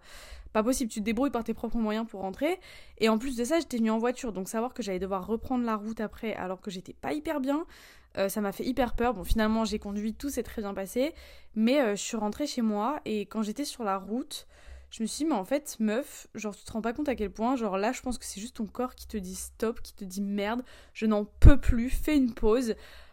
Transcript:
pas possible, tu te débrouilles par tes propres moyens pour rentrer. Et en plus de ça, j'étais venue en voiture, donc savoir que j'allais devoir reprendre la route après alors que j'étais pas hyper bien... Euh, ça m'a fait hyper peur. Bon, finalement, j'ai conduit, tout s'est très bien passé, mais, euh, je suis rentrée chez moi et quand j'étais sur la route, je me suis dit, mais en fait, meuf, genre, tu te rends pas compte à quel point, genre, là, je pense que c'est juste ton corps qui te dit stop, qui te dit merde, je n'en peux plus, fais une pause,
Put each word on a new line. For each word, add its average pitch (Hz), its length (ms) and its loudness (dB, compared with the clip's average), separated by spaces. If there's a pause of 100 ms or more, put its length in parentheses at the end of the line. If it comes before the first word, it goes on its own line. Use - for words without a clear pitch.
(520)
pas 220 120 4
possible, 247 260 0
tu 220 100 -8
te 202 60 -4
débrouilles 233 240 2
par 233 140 -2
tes 226 100 -4
propres 233 240 -2
moyens 220 300 0
pour 196 140 -12
rentrer. 269 380 -2 (380)
Et 220 100 4
en 220 120 6
plus 262 160 -4
de 233 80 0
ça, 302 160 2
j'étais 254 180 -4
venue 226 140 4
en 220 80 2
voiture, 247 340 -2
donc 185 140 -6
savoir 233 260 -4
que - 80 -8
j'allais 196 160 -4
devoir 185 300 -4
reprendre 233 360 -2
la 226 120 -2
route 214 240 -6
après 214 340 -6
alors 185 260 -6
que - 120 -10
j'étais 180 220 -12
pas - 200 -6
hyper 302 260 -4
bien... 285 260 0 (500)
Euh, 196 140 0
ça 214 120 -2
m'a 196 100 -2
fait - 120 -6
hyper - 320 0
peur. 240 200 2
Bon, 180 80 -8
finalement, 220 420 4
j'ai 214 140 -2
conduit, 208 340 -4
tout 285 160 -8
s'est 254 140 -2
très - 180 -8
bien 202 140 -6
passé, 240 400 -2 (400)
mais, 240 260 6
euh, 208 140 2
je 190 80 -4
suis - 120 -6
rentrée 220 300 -2
chez 285 160 -4
moi 220 440 0
et 214 160 -2
quand 214 200 -4
j'étais 214 240 -4
sur - 180 -8
la 196 140 0
route, 208 480 -8 (460)
je - 100 -8
me 220 60 0
suis - 160 -6
dit, 320 80 2
mais 277 40 4
en 190 100 0
fait, 294 340 -2
meuf, 220 560 -2
genre, 214 200 -8
tu - 80 -20
te - 80 -14
rends 220 120 -4
pas 233 100 -2
compte 294 160 -2
à 247 60 0
quel 202 160 -4
point, 233 240 0
genre, 220 200 -2
là, 202 160 0
je 254 100 -6
pense 247 180 -6
que - 60 -14
c'est - 140 -12
juste 220 180 -12
ton 220 100 -4
corps 247 260 -6
qui - 140 -18
te - 100 -6
dit 185 160 -8
stop, - 480 -6
qui - 140 -12
te 202 100 -12
dit 185 160 -6
merde, 202 400 -2 (320)
je 220 140 -2
n'en 208 180 2
peux 277 340 12
plus, 247 300 2
fais - 260 2
une 254 200 2
pause, 226 400 2 (380)